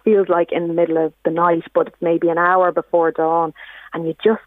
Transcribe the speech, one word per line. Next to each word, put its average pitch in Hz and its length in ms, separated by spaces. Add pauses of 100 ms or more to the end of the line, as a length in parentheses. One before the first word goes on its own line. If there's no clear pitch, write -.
feels 196 260
like 170 220
in 170 160
the 170 80
middle 165 280
of 156 100 (120)
the 170 60
night, 170 320 (100)
but 165 140
it's - 140
maybe 170 280
an 165 80
hour 180 340
before 170 400
dawn, 160 400 (420)
and 165 140
you 160 60 (100)
just 220 220